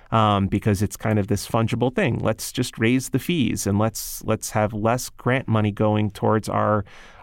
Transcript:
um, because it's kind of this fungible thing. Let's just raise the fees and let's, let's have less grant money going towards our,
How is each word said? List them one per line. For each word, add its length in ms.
um, 360
because 340
it's 160
kind 220
of 80
this 200
fungible 460
thing. 260
Let's 320
just 260
raise 320
the 100
fees 480
and 100
let's, 460
let's 280
have 220
less 360
grant 380
money 240
going 400
towards 380
our, 340